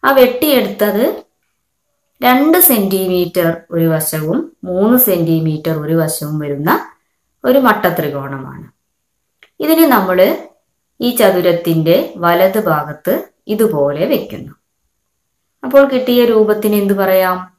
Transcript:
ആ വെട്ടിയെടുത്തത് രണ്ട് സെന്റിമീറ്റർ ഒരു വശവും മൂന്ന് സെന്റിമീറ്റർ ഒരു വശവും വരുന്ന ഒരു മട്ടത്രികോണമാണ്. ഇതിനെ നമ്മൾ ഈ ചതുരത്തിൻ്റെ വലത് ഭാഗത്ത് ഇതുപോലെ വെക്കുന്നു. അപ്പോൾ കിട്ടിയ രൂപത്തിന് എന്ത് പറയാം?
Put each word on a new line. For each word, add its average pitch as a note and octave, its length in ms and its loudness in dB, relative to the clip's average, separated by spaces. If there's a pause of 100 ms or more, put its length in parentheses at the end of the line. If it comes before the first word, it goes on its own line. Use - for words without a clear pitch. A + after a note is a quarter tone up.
ആ C4+ 60 2 (100)
വെട്ടിയെടുത്തത് A#3 800 0 (1200)
രണ്ട് C#4 300 4 (120)
സെന്റിമീറ്റർ F#3 800 0 (240)
ഒരു E3 180 0
വശവും D#3+ 480 -4 (300)
മൂന്ന് G3+ 360 2
സെന്റിമീറ്റർ D#3+ 800 -2
ഒരു D3+ 160 -2
വശവും D#3 420 -4
വരുന്ന D3 300 -4 (760)
ഒരു B3+ 180 4
മട്ടത്രികോണമാണ്. C#3 1000 -4 (1000)
ഇതിനെ D#4+ 300 4
നമ്മൾ F#3 240 0 (880)
ഈ A#3+ 40 0 (100)
ചതുരത്തിൻ്റെ E3+ 760 2 (280)
വലത് F#3 360 2 (100)
ഭാഗത്ത് D3+ 440 -4 (400)
ഇതുപോലെ D3+ 580 0
വെക്കുന്നു. - 400 -6 (1120)
അപ്പോൾ C#4 280 4
കിട്ടിയ B3 400 2
രൂപത്തിന് G#3+ 480 2
എന്ത് G3 200 0
പറയാം? F#3+ 380 0 (200)